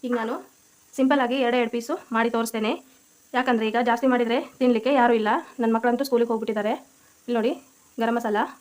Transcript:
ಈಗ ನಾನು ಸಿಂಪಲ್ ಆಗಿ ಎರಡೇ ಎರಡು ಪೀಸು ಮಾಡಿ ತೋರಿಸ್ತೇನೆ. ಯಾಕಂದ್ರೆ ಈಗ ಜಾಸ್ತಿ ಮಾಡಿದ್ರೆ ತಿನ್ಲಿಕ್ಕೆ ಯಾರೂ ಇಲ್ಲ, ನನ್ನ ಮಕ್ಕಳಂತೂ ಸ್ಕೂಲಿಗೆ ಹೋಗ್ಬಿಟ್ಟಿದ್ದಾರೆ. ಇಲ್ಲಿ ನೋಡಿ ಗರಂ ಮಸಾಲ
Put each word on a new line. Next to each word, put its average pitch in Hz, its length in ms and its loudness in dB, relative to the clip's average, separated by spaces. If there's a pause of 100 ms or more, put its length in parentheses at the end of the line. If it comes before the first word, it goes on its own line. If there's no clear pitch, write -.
ಈಗ 247 160 -2
ನಾನು 226 140 -4 (600)
ಸಿಂಪಲ್ 269 240 4
ಆಗಿ 247 260 0
ಎರಡೇ 240 120 2
ಎರಡು 233 180 0
ಪೀಸು 233 180 -4 (180)
ಮಾಡಿ 233 240 0
ತೋರಿಸ್ತೇನೆ. 226 360 -2 (600)
ಯಾಕಂದ್ರೆ 247 340 2
ಈಗ 214 80 -2 (140)
ಜಾಸ್ತಿ 240 240 2
ಮಾಡಿದ್ರೆ 240 240 2 (220)
ತಿನ್ಲಿಕ್ಕೆ 247 340 2
ಯಾರೂ 240 200 4
ಇಲ್ಲ, 214 140 0 (320)
ನನ್ನ 226 160 2
ಮಕ್ಕಳಂತೂ 240 280 0
ಸ್ಕೂಲಿಗೆ 233 280 0
ಹೋಗ್ಬಿಟ್ಟಿದ್ದಾರೆ. 214 420 -2
ಇಲ್ಲಿ - 600 -12
ನೋಡಿ 233 200 0 (460)
ಗರಂ 226 160 0
ಮಸಾಲ 226 220 -2 (240)